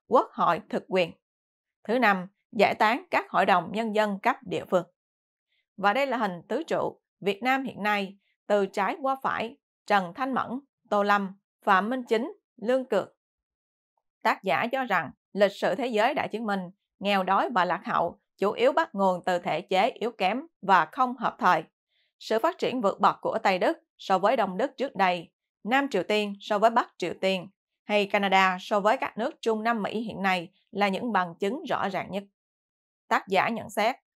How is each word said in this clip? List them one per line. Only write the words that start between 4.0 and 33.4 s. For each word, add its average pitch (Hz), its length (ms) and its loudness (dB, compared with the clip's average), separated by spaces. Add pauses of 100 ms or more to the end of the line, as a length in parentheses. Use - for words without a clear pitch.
cấp 233 240 0
địa 165 280 -6
phương. 180 140 2 (920)
Và 202 160 0
đây 269 140 0
là 254 100 -2
hình 190 320 -4
tứ 262 140 -4
trụ - 380 -4 (200)
Việt 196 220 -4
Nam 262 220 -2
hiện 214 180 -10
nay, 202 360 -4 (280)
từ 202 200 2
trái 202 340 -2
qua 269 220 -2
phải, 226 340 -4 (300)
Trần 185 280 0
Thanh 269 200 -4
Mẫn, - 260 -4 (300)
Tô 208 120 2
Lâm, 202 300 0 (320)
Phạm 202 260 2
Minh 254 180 -4
Chính, 233 240 0 (240)
Lương 254 280 -2
Cường. 202 240 -2 (1120)
Tác 240 200 0
giả 160 300 4
cho 269 120 -2
rằng 180 260 0 (220)
lịch 196 200 2
sử 185 220 -2
thế 240 120 -4
giới 240 280 2
đã - 120 -2
chứng 220 200 -8
minh 190 240 -4 (280)
nghèo 196 240 2
đói 196 280 2
và 190 140 2
lạc 220 200 -2
hậu 170 340 -2 (200)
chủ 196 140 2
yếu 262 200 2
bắt 330 220 0
nguồn 190 300 0
từ 180 140 2
thể 165 220 -4
chế 190 300 0
yếu 226 200 -6
kém 233 360 -2 (160)
và 185 220 4
không 254 320 -2
hợp 226 220 -4
thời. 175 260 2 (540)
Sự 220 200 0
phát 349 200 -2
triển 233 220 -2
vượt 202 200 0
bậc 185 200 2
của - 220 -2
Tây 190 160 2
Đức 269 200 0 (200)
so 190 200 0
với 208 180 2
Đông 190 200 0
Đức 262 200 -2
trước 269 200 -6
đây, 180 340 0 (340)
Nam 269 240 0
Triều 202 140 0
Tiên 208 380 -2
so 214 180 -2
với 220 120 6
Bắc 240 280 -2
Triều 170 220 -4
Tiên, 190 280 -2 (360)
hay 208 220 0
Canada 190 540 2
so 208 200 -2
với 214 160 4
các - 220 -6
nước 262 220 -4
Trung 220 220 -2
Nam 226 200 0
Mỹ 196 180 -4
hiện 214 220 -8
nay 185 260 -2 (220)
là 202 180 0
những 214 240 -4
bằng 180 220 -2
chứng 233 340 -4
rõ 185 200 -2
ràng 185 220 -8
nhất. 202 140 -6 (840)
Tác 165 200 0
giả 185 200 2